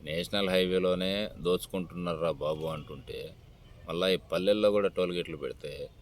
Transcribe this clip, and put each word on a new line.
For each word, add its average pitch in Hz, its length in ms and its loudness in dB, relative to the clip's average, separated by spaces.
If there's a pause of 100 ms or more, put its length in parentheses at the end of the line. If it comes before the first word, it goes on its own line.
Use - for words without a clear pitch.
నేషనల్ 90 460 -2
హైవేలోనే 92 800 2 (120)
దోచుకుంటున్నారా 87 880 -2
బాబు 78 360 -2
అంటుంటే 78 680 -10 (540)
మళ్ళా 87 200 2
ఈ 92 80 6
పల్లెల్లో 104 540 4
కూడా 101 180 4
టోల్ 90 240 0
గేట్లు 82 240 -4
పెడితే 71 540 -10 (120)